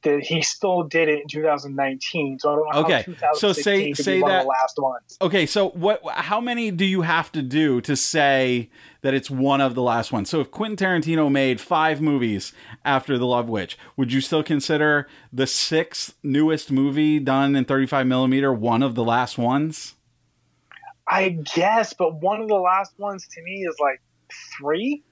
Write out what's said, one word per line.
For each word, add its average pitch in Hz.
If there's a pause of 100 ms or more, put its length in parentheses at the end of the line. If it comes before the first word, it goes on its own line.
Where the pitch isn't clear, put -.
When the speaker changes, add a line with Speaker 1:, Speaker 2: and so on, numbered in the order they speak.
Speaker 1:
did, 147
he 160
still 180
did 160
it 151
in 147
two 151
thousand 143
nineteen, 135
so 147
I 147
don't 156
know 147 (140)
Speaker 2:
Okay, 147
Speaker 1:
how 151
Speaker 2:
so 190
say, -
Speaker 1:
two -
thousand -
sixteen 196
could 143
Speaker 2:
say 190
Speaker 1:
be 190
one 196
Speaker 2:
that 185
Speaker 1:
of -
the 135
last -
ones. 131
Speaker 2:
Okay, 175
so 196
what? 190
How 170
many 240
do 180
you 190
have 165
to 156
do 135
to 139
say 131 (320)
that 135
it's 135
one 139
of 131
the 127
last 117
ones? 110
So 160
if -
Quentin 214 (100)
Tarantino 160
made 131
five 156
movies 123 (320)
after 135
The 120
Love 120
Witch, 101 (180)
would 123
you 135
still 156
consider 147 (240)
the 131
sixth -
newest 151
movie 143
done 139
in 131
thirty-five 135
millimeter 131
one 117
of 127
the 120
last 120
ones? 139 (1120)
Speaker 1:
I 190
guess, 185
but 160
one 196
of 220
the 208
last 185
ones 196
to 165
me 190
is, 160
like, 139 (560)
three. 202